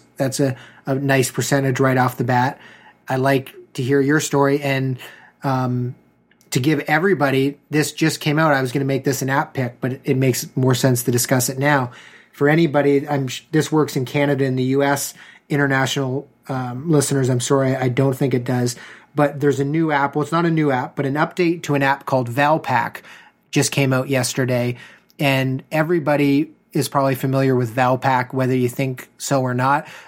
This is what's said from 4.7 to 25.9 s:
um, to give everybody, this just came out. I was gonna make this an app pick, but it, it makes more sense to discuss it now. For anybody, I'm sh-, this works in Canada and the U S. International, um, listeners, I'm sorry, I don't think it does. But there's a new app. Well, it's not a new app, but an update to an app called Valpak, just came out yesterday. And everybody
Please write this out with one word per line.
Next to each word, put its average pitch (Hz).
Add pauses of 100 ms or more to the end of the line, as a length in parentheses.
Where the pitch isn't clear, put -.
um, 127 (560)
to 135
give 147
everybody, 143 (100)
this 147
just -
came 151
out. 160
I 135
was 123
gonna 139
make 135
this 135
an 131
app 147
pick, 123
but 127
it, -
it 135
makes 131
more 131
sense 123
to 123
discuss 127
it 131
now. 139 (400)
For 143
anybody, 143
I'm 139
sh-, -
this 156
works 151
in 131
Canada 143
and 131
the 127
U 135
S. 139 (340)
International, 139 (220)
um, 131
listeners, 139
I'm 123
sorry, 131
I 131
don't 135
think 135
it 123
does. 123 (400)
But 143
there's 139
a -
new 156
app. 143
Well, 147
it's 139
not 170
a 165
new 156
app, 131
but 139
an 135
update 165
to 143
an 139
app 139
called 127
Valpak, 139 (580)
just 139
came 135
out 131
yesterday. 123 (420)
And 135
everybody 151 (220)